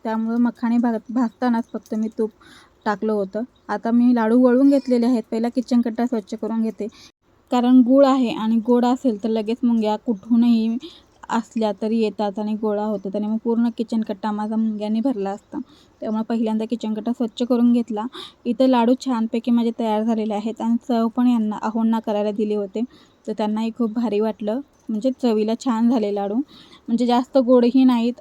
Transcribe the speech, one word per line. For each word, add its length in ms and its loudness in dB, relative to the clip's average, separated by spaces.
त्यामुळं 360 -4
मखाणे 380 0
भाज-, 360 -2
भाजतानाच 580 -2
फक्त 220 -10
मी 140 -2
तूप 120 -2
टाकलं 260 -2
होतं. 300 -4
आता 220 -4
मी 240 4
लाडू 260 2
वळून 300 6
घेतलेले 360 2
आहेत. 240 0
पहिला 180 -4
किचन 320 0
कट्टा 260 -2
स्वच्छ 280 -6
करून 280 -4
घेते, 240 -6
कारण 320 6
गूळ 240 6
आहे 260 2
आणि 240 -2
गोड 200 2
असेल 380 -2
तर 40 -2
लगेच 340 -2
मुंग्या 360 0
कुठूनही 800 2
असल्या 400 -2
तरी 160 0
येतात 400 -2
आणि 160 -4
गोळा 300 -2
होतात 320 -4
आणि 100 -4
मग 180 -2
पूर्ण 320 0
किचन 240 -4
कट्टा 320 -6
माझा 240 -6
मुंग्यांनी 440 -2
भरला 300 -2
असता. 280 -12
त्यामुळे 260 -4
पहिल्यांदा 360 -2
किचन 300 -6
कट्टा 180 -4
स्वच्छ 300 -6
करून 300 2
घेतला. 340 -2
इथं 240 0
लाडू 320 2
छानपैकी 500 -2
माझे 280 2
तयार 240 -2
झालेले 320 -2
आहेत 260 -6
आणि 160 0
चव 200 0
पण 180 0
यांना, 360 0
अहोंना 380 0
करायला 320 -2
दिले 220 -2
होते, 280 -4
तर 60 -6
त्यांनाही 460 -2
खूप 140 -2
भारी 280 -2
वाटलं. 400 -2
म्हणजे 220 -2
चवीला 340 0
छान 340 0
झाले 240 0
लाडू, 200 -4
म्हणजे 180 0
जास्त 340 0
गोडही 440 4
नाहीत 360 2